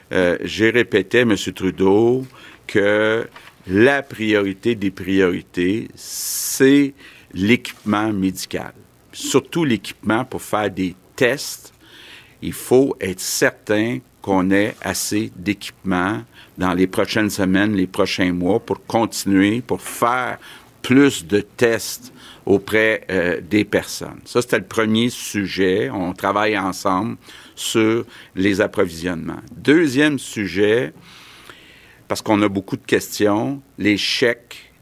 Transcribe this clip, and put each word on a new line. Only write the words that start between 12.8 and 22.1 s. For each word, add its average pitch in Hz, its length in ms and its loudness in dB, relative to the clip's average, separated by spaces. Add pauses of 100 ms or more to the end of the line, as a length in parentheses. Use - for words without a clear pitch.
être 92 200 -6
certain 117 800 -2 (220)
qu'on 95 300 2
ait 101 320 2
assez 107 540 -4
d'équipement 95 840 -4 (360)
dans 92 160 0
les 92 120 2
prochaines 104 440 -2
semaines, 98 440 0
les 92 120 0
prochains 95 460 -2
mois, 90 280 0
pour - 240 -6
continuer, 104 800 0
pour 104 180 -6
faire 120 580 -2 (440)
plus 131 420 4
de 101 160 0
tests - 720 -2 (320)